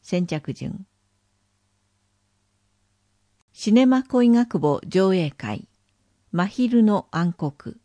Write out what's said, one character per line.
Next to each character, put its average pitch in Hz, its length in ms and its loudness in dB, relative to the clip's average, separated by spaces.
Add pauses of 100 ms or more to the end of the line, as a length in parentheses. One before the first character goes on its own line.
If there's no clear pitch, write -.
先 180 260 -4
着 151 260 -8
順。 - 320 -12 (2750)
シ - 180 -4
ネ 247 140 6
マ 262 180 2
恋 247 260 2
学 233 300 2
母 147 260 0
上 190 280 2
映 165 180 -2
会。 - 380 -10 (640)
真 175 160 -2
昼 240 360 2
の 208 280 2
暗 170 200 -2
黒。 - 540 -10